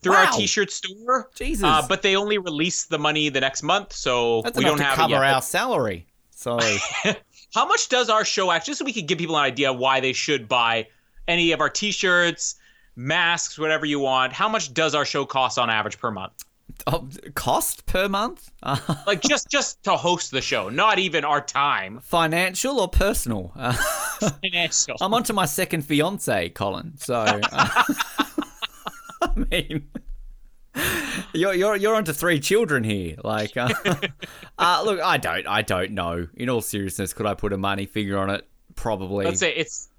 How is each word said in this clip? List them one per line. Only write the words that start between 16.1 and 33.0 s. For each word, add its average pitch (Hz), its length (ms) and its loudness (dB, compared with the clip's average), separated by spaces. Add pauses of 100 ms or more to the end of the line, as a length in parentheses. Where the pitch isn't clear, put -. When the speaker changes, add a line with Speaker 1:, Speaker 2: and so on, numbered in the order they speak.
Speaker 1:
month? 92 220 -10 (540)
Speaker 2:
Oh, - 200 -2 (280)
cost - 500 0
per 190 240 2
month? 214 420 -4 (120)
<laughs> - 440 -2
Speaker 1:
Like, 202 140 2
just, - 300 0
just - 340 -2
to 180 140 4
host 175 320 0
the 131 100 0
show, 107 300 -2
not 190 280 4
even 160 280 0
our 147 160 2
time. 117 580 0
Speaker 2:
Financial 180 800 0
or 180 80 2
personal? 117 680 0
<laughs> - 80 -10 (600)
Uh, 190 80 2 (100)
Speaker 1:
Financial. 175 600 0
Speaker 2:
I'm 196 120 2
onto 233 220 2
my 190 120 2
second 175 360 -2
fiance, 143 680 0
Colin. 95 460 -4
So, - 200 -4
uh, 233 680 2
<laughs> - 0 - (1400)
I - 100 0 (180)
mean, 147 380 -2 (1500)
you're, 185 200 2
you're, 202 220 2
you're 208 180 2
onto 190 180 0
three 165 280 0
children 151 440 2
here. 95 380 -2